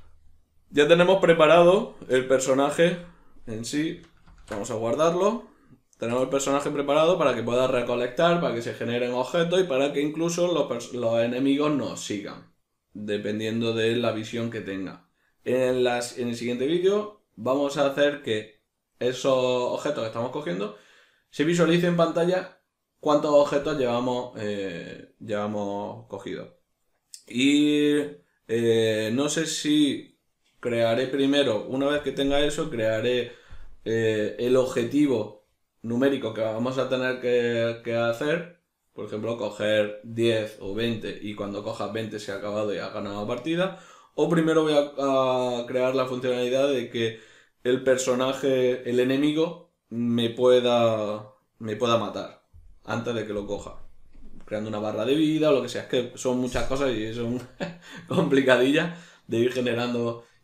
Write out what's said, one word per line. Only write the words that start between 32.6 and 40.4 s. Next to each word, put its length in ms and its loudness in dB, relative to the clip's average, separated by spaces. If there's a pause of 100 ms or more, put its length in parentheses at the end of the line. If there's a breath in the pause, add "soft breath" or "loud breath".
crearé, 640 -2 (520 loud breath)
eh, 540 0
el 180 2
objetivo 920 0 (340)
numérico 520 0
que 80 -6
vamos 360 -2
a 120 -2
tener 320 -2
que, 640 0
que 120 -4
hacer. 640 -2 (340)
Por 120 -12
ejemplo, 320 -6
coger 640 0
diez 560 0